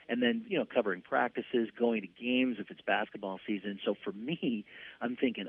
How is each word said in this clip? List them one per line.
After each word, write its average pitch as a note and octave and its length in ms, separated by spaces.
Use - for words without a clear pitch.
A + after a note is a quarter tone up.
And B2 160
then, A#2 260
you F3+ 100
know, A#2 80
covering G#2 340
practices, B2 680
going A#2 240
to F#2+ 40
games B2+ 360
if G2+ 120
it's F#2 160
basketball G2+ 600
season. G2+ 400
So G#2 80
for G#2 80
me, A#2 540
I'm A#2+ 160
thinking, A2+ 320